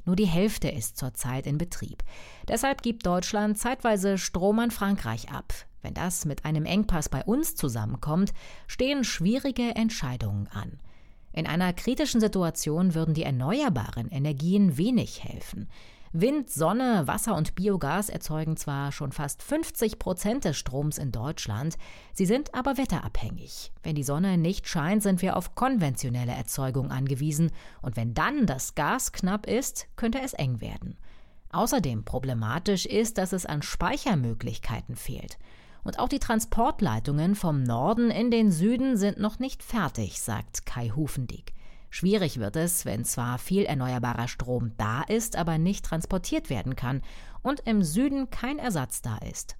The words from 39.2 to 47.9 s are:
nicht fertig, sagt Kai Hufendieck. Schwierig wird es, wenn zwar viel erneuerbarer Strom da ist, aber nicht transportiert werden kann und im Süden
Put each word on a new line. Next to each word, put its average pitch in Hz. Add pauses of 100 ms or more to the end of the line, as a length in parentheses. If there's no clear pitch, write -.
nicht 262
fertig, 143
sagt -
Kai 120
Hufendieck. 135 (360)
Schwierig 185
wird 104
es, 170
wenn 120
zwar 123
viel 196
erneuerbarer 123
Strom 120
da 113
ist, 226
aber 165
nicht 180
transportiert -
werden 127
kann 127 (420)
und 277
im 214
Süden 262